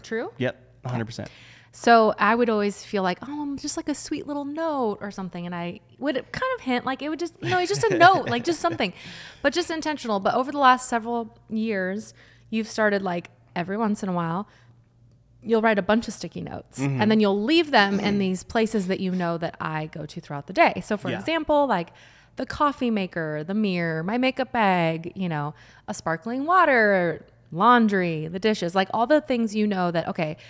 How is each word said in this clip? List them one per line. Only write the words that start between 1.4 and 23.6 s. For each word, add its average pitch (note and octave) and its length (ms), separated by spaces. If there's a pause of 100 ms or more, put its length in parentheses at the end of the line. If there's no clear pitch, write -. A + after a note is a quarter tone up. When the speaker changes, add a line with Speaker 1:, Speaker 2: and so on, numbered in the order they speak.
Speaker 1:
So A3+ 440
I G#3+ 160
would A#3 160
always G#3 340
feel G3 200
like, F3+ 180
"Oh, D4 220
I'm C#4+ 140
just, D4 200
like, D#4+ 100
a D4 60
sweet - 320
little C#4+ 200
note C#4+ 540
or G3+ 120
something." F3+ 340
And F3 80
I F3 260 (200)
would C#4+ 160
kind - 400
of A4+ 60
hint, B3 240
like, C4 180
it D4 60
would D#4 100
just, E4+ 240
you E4 80
know, F#4 80
it's F4+ 100
just G4+ 140
a A4 160
note, F4 300
like, A#3+ 140
just A#3 180
something, D4+ 320 (240)
Speaker 2:
<laughs> - 260
Speaker 1:
but C#4 100
just F4 160
intentional. D4 500
But G3+ 140
over B3+ 180
the C#4+ 60
last B3+ 320
several A#3 480 (120)
years, G#3+ 640 (340)
you've A3 180
started, G3+ 360
like, F3 260 (260)
every F#3 220
once G#3+ 240
in G3 80
a F3+ 40
while, F3 340 (960)
you'll A3 180
write A3 160
a G3 60
bunch A3 240
of G3+ 80
sticky F3 260
notes, - 380
Speaker 2:
Mm-hmm. C3+ 220
Speaker 1:
and G#3+ 100
then A3 80
you'll G#3 240
leave D#4 260
them G3+ 300
in G3+ 180
these F#3 260
places A3 440
that F#3+ 120
you F#3 120
know F3 260
that E3 240
I D#3 260
go D#3 200
to - 120
throughout C#3+ 280
the - 60
day. C#4+ 300
So G#3+ 140
for - 140
Speaker 2:
Yeah. - 80
Speaker 1:
example, D#4 480
like, F3+ 240 (460)
the - 80
coffee C4 460
maker, E3 520
the F3+ 100
mirror, F3 500